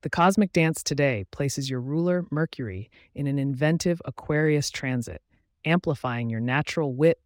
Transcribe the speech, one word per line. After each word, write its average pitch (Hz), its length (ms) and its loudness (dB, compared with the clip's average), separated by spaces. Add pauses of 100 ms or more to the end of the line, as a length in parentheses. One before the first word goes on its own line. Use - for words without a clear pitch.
The 151 60 -6
cosmic 190 460 4
dance 160 280 2
today 135 480 0
places 135 380 -4
your 127 140 -4
ruler, 170 480 0
Mercury, 120 600 -4 (240)
in 143 120 -4
an 139 120 0
inventive 151 680 0
Aquarius 151 640 0
transit, 127 500 -6 (460)
amplifying 127 640 0
your 113 100 -4
natural 139 540 -2
wit 156 320 4